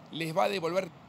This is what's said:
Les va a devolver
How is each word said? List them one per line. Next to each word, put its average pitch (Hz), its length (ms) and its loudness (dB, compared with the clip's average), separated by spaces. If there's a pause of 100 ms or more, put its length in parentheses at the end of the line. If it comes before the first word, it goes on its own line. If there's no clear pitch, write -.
(100)
Les 160 260 -4
va 202 100 6
a - 20 6
devolver 185 420 0 (180)